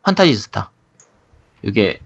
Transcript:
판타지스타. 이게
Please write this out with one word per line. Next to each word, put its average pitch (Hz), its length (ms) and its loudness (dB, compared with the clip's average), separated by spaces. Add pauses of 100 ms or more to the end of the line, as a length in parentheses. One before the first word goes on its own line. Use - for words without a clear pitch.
판타지스타. 139 680 0 (920)
이게 101 420 0